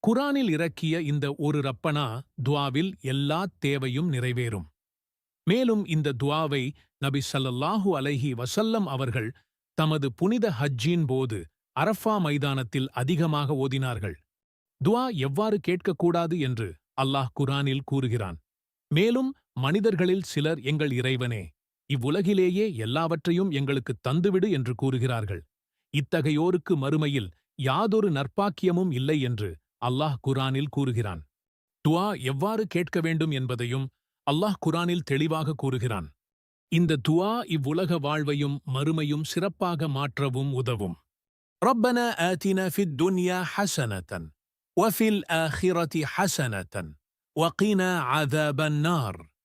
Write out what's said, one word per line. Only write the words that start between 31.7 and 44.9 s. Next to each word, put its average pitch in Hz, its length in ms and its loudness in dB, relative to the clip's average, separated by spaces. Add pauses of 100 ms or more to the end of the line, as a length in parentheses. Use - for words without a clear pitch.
துவா 175 340 2
எவ்வாறு 185 440 0
கேட்க 175 340 -2
வேண்டும் 160 300 0
என்பதையும் 127 580 -2 (420)
அல்லாஹ் 185 240 2 (120)
குரானில் 175 360 0
தெளிவாக 156 540 0
கூறுகிறான். 117 560 -4 (600)
இந்த 160 240 4 (120)
துவா 190 320 2 (100)
இவ்வுலக 160 480 0
வாழ்வையும் 143 640 0 (140)
மறுமையும் 151 500 0
சிறப்பாக 170 640 -2
மாற்றவும் 139 640 -2
உதவும். 117 440 -2 (680)
"ரப்பனா 240 500 4
ஆத்தினா 185 600 2
ஃபித் 185 260 0
துன்யா 180 420 2 (120)
ஹஸனத்தன், 98 720 -2 (500)
வஃபில் 214 480 4